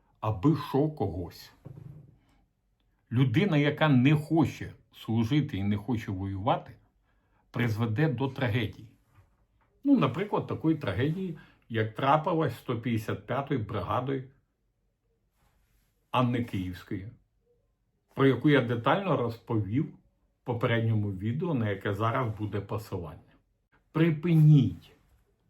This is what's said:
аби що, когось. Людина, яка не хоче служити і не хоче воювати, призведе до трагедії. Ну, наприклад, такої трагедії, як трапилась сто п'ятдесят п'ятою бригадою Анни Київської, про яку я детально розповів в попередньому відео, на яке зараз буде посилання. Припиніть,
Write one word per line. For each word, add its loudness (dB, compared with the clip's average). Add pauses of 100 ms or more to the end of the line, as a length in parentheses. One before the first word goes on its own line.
(200)
аби 2 (120)
що, 2
когось. -8 (1600)
Людина, 4
яка 2
не 6
хоче 0 (180)
служити -2
і -4
не 0
хоче -4
воювати, -4 (760)
призведе -2
до -2
трагедії. -4 (960)
Ну, 6
наприклад, 0
такої 0
трагедії, -4 (320)
як -4
трапилась 0
сто -6
п'ятдесят -4
п'ятою -4
бригадою -4 (1900)
Анни 2
Київської, -8 (1000)
про 4
яку 4
я 6
детально 0
розповів -2
в -20
попередньому 0
відео, -4
на 0
яке -4
зараз -2
буде -6
посилання. -10 (580)
Припиніть, 4 (540)